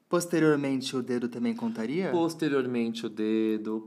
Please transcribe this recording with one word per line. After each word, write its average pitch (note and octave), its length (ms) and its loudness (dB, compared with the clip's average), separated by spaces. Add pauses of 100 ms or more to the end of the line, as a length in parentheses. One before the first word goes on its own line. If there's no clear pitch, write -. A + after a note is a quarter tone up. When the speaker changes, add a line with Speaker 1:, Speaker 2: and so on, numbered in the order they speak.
Speaker 1:
Posteriormente, D3+ 880 2
o B2+ 60 0
dedo A#2+ 260 -2
também A#2 260 -2
contaria? A#2 580 -2
Speaker 2:
Posteriormente, C#3 920 0
o A2+ 40 -4
dedo. A2 800 0